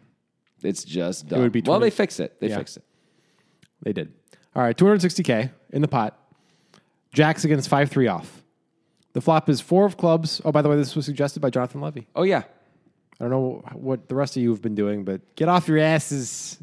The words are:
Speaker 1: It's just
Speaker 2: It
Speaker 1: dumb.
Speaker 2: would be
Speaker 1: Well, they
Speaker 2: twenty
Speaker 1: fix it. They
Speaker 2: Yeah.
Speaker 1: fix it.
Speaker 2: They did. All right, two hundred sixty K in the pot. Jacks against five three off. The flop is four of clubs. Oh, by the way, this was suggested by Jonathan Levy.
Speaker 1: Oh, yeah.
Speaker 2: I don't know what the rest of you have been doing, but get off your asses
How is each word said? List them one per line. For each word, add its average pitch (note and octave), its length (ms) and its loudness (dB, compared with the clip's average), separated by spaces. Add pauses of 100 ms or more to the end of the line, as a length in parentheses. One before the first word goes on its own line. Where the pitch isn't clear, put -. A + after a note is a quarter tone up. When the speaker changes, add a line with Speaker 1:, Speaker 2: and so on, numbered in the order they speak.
(640)
Speaker 1:
It's F#2 220 -4
just F2 400 -6
Speaker 2:
It D2 40 -14
Speaker 1:
dumb. C3+ 120 0
Speaker 2:
would B2 100 2
be A2+ 100 0
Speaker 1:
Well, D3+ 180 2
they A#2 100 2
Speaker 2:
twenty - 60 -2
Speaker 1:
fix - 240 -2
it. - 200 -8
They G#2+ 100 -2
Speaker 2:
Yeah. G#2 100 -4
Speaker 1:
fix - 180 -12
it. - 60 -20 (960)
Speaker 2:
They G#2+ 120 -4
did. D#2+ 180 -8 (440)
All B2+ 80 0
right, A#2 140 0
two F3+ 80 6
hundred G3+ 160 6
sixty F3+ 220 0
K B2 280 0 (200)
in C#3+ 100 -2
the D3+ 60 2
pot. A#2 300 -2 (960)
Jacks D3+ 320 2
against D3 260 0
five C#3+ 200 4
three B2+ 180 2
off. - 360 -6 (720)
The - 80 -4
flop D#3+ 280 2
is C3 100 2
four F#3+ 260 2
of G3 120 -2
clubs. E3 480 0
Oh, D#3 60 0
by D3+ 100 4
the D3+ 80 2
way, D3 60 4
this D3 200 0
was D3 100 -4
suggested C#3+ 340 -4
by C#3 100 0
Jonathan B2 320 -4
Levy. D3 340 -10
Speaker 1:
Oh, E3+ 80 0
yeah. F3 200 2 (800)
Speaker 2:
I A#2+ 60 -4
don't B2 40 -2
know C3 320 -2 (100)
what B2+ 340 -6
the B2+ 80 -6
rest C#3 220 -2
of B2+ 60 0
you A#2+ 80 2
have G#2+ 100 -2
been A2 140 -4
doing, G#2 280 -2
but F#2+ 160 -6 (160)
get D#3+ 140 0
off F3+ 180 4
your D#3 120 2
asses D3+ 840 -2